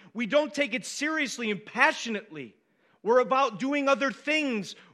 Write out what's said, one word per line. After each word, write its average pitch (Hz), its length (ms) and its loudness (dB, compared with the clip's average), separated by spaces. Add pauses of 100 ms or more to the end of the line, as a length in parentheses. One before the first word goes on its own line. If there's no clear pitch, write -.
(120)
We 233 140 -4
don't 294 260 2
take 269 220 -2
it 226 100 -6
seriously 285 680 -4
and 202 140 -4
passionately. 202 920 -2 (480)
We're 240 180 4
about 247 400 0
doing 277 280 0
other 277 220 2
things 269 640 -2 (200)